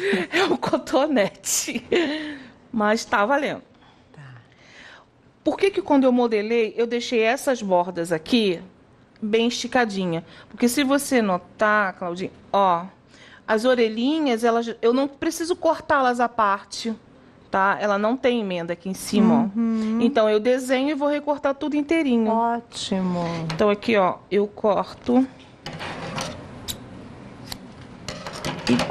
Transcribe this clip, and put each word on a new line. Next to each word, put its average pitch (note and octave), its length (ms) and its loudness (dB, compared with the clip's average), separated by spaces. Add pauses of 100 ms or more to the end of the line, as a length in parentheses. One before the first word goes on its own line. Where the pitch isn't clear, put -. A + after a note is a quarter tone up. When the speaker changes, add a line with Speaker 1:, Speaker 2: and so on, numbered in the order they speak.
Speaker 1:
<laughs> F#4 320 -2
É F#4 120 2
o D4+ 120 2
cotonete. - 1300 -2 (880)
Mas G#3+ 320 0
tá G#3 220 0
valendo. A3 340 -2 (500)
Speaker 2:
Tá. - 120 -20 (1200)
Speaker 1:
Por - 140 0
que G4 120 4
que F4+ 120 -2
quando C#4 220 4
eu B3+ 80 6
modelei, A3+ 680 2
eu A#3 80 0
deixei A#3+ 340 -2
essas A#3+ 400 0
bordas F3+ 520 0
aqui F#3 500 0 (580)
bem A3+ 280 0
esticadinha? G3 760 -2 (240)
Porque A#3+ 200 0
se C#4 160 2
você C4+ 360 2
notar, G#3 760 0
Claudinha, F3+ 360 -6 (220)
ó, F#3 320 2 (640)
as A3 160 0
orelhinhas, A#3+ 800 2
elas, A#3 360 0
eu A#3 120 4
não C4+ 160 2
preciso E4 480 -4
cortá-las C#4 640 0
à A#3+ 80 2
parte, G#3+ 640 -2 (560)
tá? F#3+ 300 2
Ela G3+ 160 2
não G#3+ 180 2
tem B3 280 0
emenda F3 320 -4
aqui F#3 160 -8
em F#3 40 -6
cima, A3 600 2
Speaker 2:
Uhum. A3+ 420 0
Speaker 1:
ó. B3 60 4
Então, A#3 240 4
eu G#3+ 100 4
desenho B3+ 520 2
e D#4 40 -2
vou C#4+ 140 0
recortar C#4+ 460 -2
tudo D4 220 -4
inteirinho. C#4+ 540 2
Speaker 2:
Ótimo. A3+ 920 -2 (300)
Speaker 1:
Então, G#3 160 4
aqui, G#3 260 0
ó, F3+ 200 2 (140)
eu G3+ 160 2
corto G#3+ 800 0 (3500)
e A#3+ 200 2